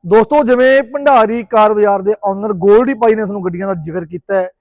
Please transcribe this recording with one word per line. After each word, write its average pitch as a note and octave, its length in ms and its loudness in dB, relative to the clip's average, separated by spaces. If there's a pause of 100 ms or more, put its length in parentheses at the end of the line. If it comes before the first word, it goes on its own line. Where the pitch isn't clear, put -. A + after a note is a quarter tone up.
ਦੋਸਤੋ, A3 360 2
ਜਿਵੇਂ B3+ 400 2
ਭੰਡਾਰੀ A#3+ 600 0
ਕਾਰ G#3+ 320 2
ਬਾਜ਼ਾਰ G3+ 280 0
ਦੇ G#3 120 -2 (100)
ਓਨਰ G3+ 280 -4
ਗੋਲਡੀ G#3 420 2
ਭਾਈ A3 200 0
ਨੇ A3 80 -4
ਤੁਹਾਨੂੰ G3 220 -8
ਗੱਡੀਆਂ F3+ 220 -6
ਦਾ G3 80 -4
ਜ਼ਿਕਰ E3 300 -8
ਕੀਤਾ F3 300 -10
ਹੈ F#3 140 -2 (120)